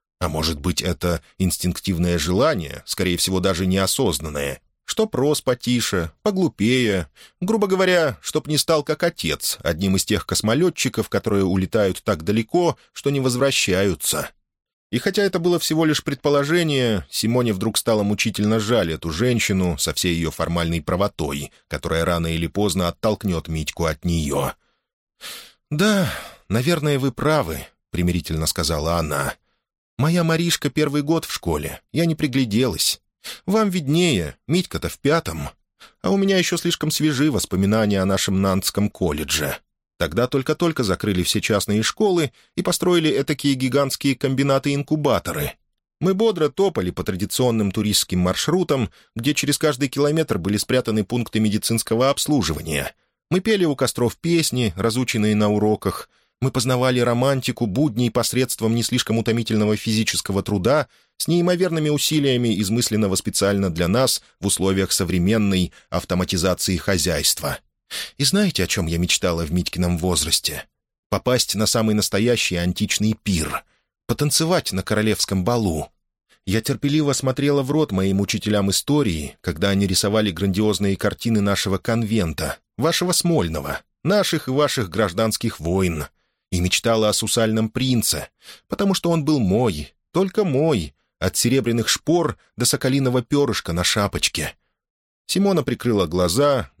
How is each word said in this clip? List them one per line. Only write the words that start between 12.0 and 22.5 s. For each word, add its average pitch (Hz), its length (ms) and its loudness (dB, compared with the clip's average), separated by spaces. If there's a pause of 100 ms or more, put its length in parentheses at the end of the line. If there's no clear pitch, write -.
так 87 180 -2
далеко, 113 560 0 (140)
что - 180 -4
не 143 100 0
возвращаются. 120 1080 0 (640)
И 123 60 0
хотя 208 260 0
это 190 160 0
было 175 180 2
всего 160 260 0
лишь 151 200 0
предположение, 143 1080 0
Симоне 117 420 0
вдруг 107 240 -4
стало 107 280 2
мучительно 104 560 0
жаль 101 320 2
эту 78 180 -6
женщину 95 640 0
со - 160 -2
всей 87 220 0
ее 82 160 -2
формальной 85 500 -2
правотой, 76 720 -4 (160)
которая 80 380 -2
рано 85 240 0
или 82 180 -2
поздно 92 400 0